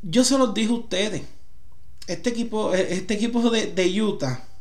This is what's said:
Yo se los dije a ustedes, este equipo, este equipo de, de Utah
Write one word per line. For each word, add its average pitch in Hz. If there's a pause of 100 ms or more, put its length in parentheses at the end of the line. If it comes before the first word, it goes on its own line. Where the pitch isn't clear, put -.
Yo 208
se 262
los 247
dije 220
a 233
ustedes, 196 (840)
este 180
equipo, 233
este 185
equipo 233
de, 220
de 180
Utah 135 (180)